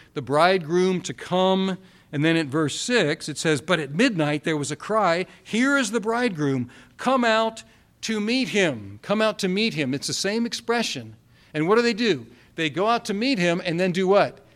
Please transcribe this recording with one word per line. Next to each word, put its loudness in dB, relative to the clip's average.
the -6
bridegroom 2
to -8
come. 0
And 0
then 4
at 0
verse -2
six, 0
it -8
says, 0
"But 0
at -6
midnight 0
there -2
was -4
a -8
cry, 0
'Here 2
is -2
the 0
bridegroom, -2
come 0
out 0
to -2
meet 0
him.'" -2
Come 0
out 0
to -2
meet 0
him. -2
It's -6
the -6
same -2
expression. -4
And 0
what 4
do 4
they 2
do? 0
They -2
go -2
out 0
to -2
meet 0
him 2
and -2
then 2
do 0
what? 4